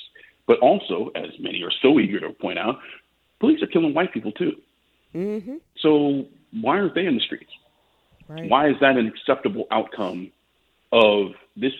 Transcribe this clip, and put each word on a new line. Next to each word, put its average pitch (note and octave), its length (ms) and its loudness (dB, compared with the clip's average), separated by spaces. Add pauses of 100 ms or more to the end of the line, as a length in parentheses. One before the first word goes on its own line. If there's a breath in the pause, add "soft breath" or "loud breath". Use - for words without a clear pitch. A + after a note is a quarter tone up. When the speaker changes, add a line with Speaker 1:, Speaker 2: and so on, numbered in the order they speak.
(480 soft breath)
Speaker 1:
but A#2+ 120 6
also, B2+ 560 0
as E2 140 -10 (100)
many F2+ 220 -8
are E2+ 100 -6 (120)
so C#3 160 6
eager G2 200 0
to D#2+ 120 -8
point F2+ 260 -8
out, A2 220 -4 (600 loud breath)
police D4+ 220 4
are - 60 -2
killing E3 260 0
white E3+ 180 -2
people - 200 -8
too. D#3 220 -4 (600)
Speaker 2:
Mm-hmm. G#3 440 -8 (240)
Speaker 1:
So D3 440 2 (360)
why C3+ 180 0
aren't G3 160 -2
they F3+ 100 -2
in D3+ 100 0
the G#2+ 60 -2
streets? - 300 -10 (800)
Speaker 2:
Right. D#3+ 200 -10
Speaker 1:
Why C#3+ 200 4
is C3+ 120 2
that C3+ 160 4
an A2+ 100 2
acceptable A2 640 -4
outcome F#2 600 -4 (600)
of G#2 360 4 (280)
this B2 240 -4